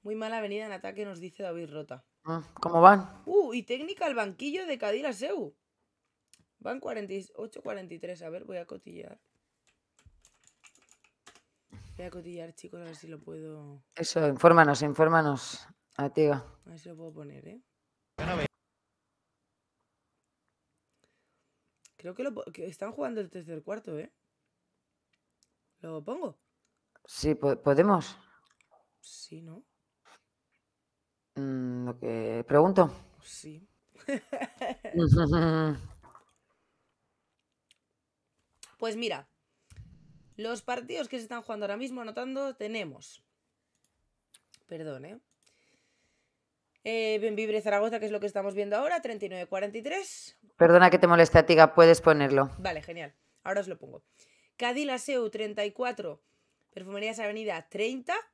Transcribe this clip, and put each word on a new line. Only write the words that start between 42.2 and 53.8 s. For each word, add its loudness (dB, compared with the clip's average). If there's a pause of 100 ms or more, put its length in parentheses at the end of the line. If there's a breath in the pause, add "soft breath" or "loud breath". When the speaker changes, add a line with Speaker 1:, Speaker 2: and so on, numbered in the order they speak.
Speaker 1:
tenemos, -12 (1400)
perdón, -12
¿eh? -18 (1600)
Eh, -2
Bembibre -2
Zaragoza, -2
que -6
es -6
lo -4
que -6
estamos -4
viendo -2
ahora, -2
treinta -8
y -8
nueve -10
cuarenta -6
y -10
tres. -10 (180)
Speaker 2:
Perdona 10
que 6
te 6
moleste, 8
Atiga, 10
puedes 10
ponerlo. 4
Speaker 1:
Vale, -6
genial. -14 (280)
Ahora -4
os -8
lo -10
pongo. -20 (540)